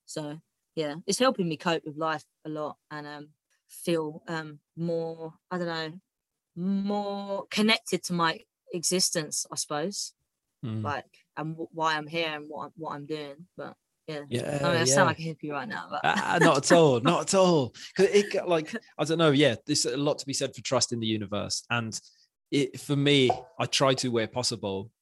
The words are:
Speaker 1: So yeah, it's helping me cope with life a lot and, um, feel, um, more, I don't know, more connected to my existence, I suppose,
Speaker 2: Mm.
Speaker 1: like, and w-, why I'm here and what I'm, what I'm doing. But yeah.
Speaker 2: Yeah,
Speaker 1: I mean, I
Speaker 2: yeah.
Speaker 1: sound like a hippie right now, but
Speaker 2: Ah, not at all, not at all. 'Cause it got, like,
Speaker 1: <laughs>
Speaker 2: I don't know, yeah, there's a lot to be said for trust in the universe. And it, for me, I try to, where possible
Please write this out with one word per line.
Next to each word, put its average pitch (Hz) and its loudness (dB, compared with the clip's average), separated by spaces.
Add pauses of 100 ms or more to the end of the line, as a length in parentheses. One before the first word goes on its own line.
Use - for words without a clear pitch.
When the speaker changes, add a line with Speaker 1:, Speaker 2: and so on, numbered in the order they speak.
Speaker 1:
So 151 -10 (360)
yeah, 151 -4 (120)
it's 202 0
helping 226 2
me 156 -2
cope 165 0
with 147 -10
life 156 -2 (200)
a 156 -10
lot 151 -8 (140)
and, 151 -12
um, 147 -16 (380)
feel, 160 -4
um, 156 -8 (180)
more, 165 -6 (160)
I 180 -6
don't 175 -4
know, 160 -6 (640)
more 196 -4
connected 208 0
to 180 -6
my 165 0 (300)
existence, 175 -2
I 151 -10
suppose, 156 -6 (500)
Speaker 2:
Mm. 110 -6
Speaker 1:
like, - -8 (100)
and 156 -8
w-, 165 -10
why 160 0
I'm 151 -6
here 165 -2
and 151 -10
what 147 -10
I'm, 147 -14
what 156 -8
I'm 143 -10
doing. 151 -10 (100)
But 139 -12 (320)
yeah. 151 -8
Speaker 2:
Yeah, 120 -2
Speaker 1:
I - -6
mean, 143 -2
I 170 2
Speaker 2:
yeah. - 2
Speaker 1:
sound 139 6
like 160 -2
a - -14
hippie 160 -8
right 139 -6
now, 170 -10
but - -6
Speaker 2:
Ah, - 2
not 165 6
at 135 0
all, 156 8
not 151 2
at 151 -2
all. 175 6 (260)
'Cause 190 6
it 202 4
got, 185 -2
like, 165 0 (140)
Speaker 1:
<laughs> - -16
Speaker 2:
I 156 -2
don't 160 2
know, 160 8
yeah, 135 6 (100)
there's 147 0
a 127 0
lot 143 0
to - -14
be 139 -6
said 135 -2
for - -14
trust - 0
in 117 -4
the 113 -2
universe. 101 -4
And 113 -2 (540)
it, 135 0
for - -4
me, 139 6 (280)
I 127 0
try 135 2
to, 131 -2
where 113 0
possible 107 -4 (100)